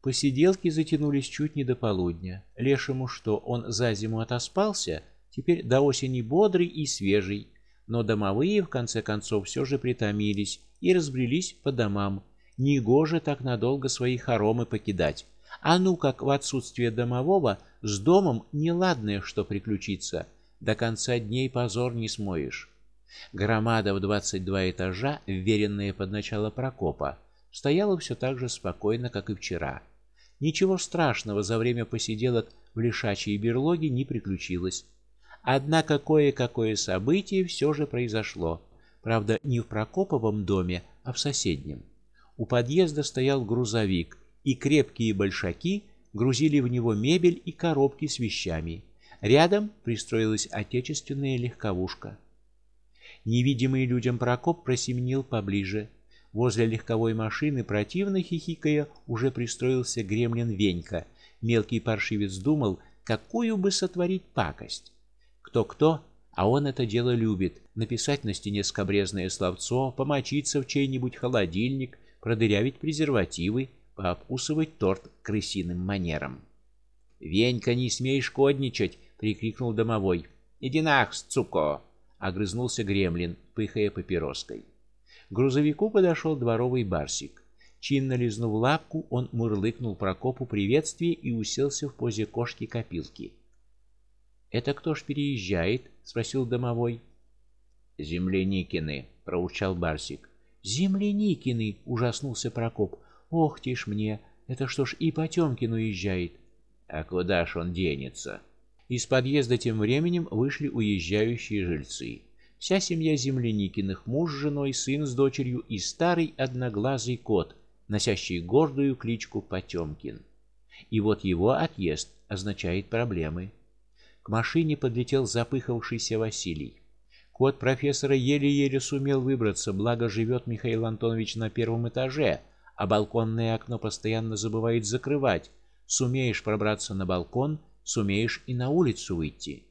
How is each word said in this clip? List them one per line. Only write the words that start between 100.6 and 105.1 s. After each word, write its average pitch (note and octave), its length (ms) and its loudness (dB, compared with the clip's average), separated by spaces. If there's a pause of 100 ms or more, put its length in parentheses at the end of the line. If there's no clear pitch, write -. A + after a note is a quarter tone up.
«Земляникины!» F3+ 1200 0
ужаснулся A#2+ 680 -2
Прокоп. A2+ 500 -2 (280)
«Ох D#3+ 320 0
ты B2+ 140 -4
ж - 140 -8
мне, G#2+ 320 -2 (260)
это C3 220 -4
что - 160 0
ж - 140 -6
и D#3+ 120 2